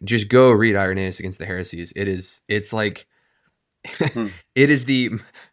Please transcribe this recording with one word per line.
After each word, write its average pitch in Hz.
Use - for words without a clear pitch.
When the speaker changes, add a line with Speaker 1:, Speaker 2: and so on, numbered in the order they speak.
Speaker 1:
just 104
go 127
read 110
Irenaeus 95
Against 92
the 85
Heresies. 87
It 101
is, 90
it's 101
like, 107
<laughs> -
Speaker 2:
Hmm. 113
Speaker 1:
it 143
is 127
the, 127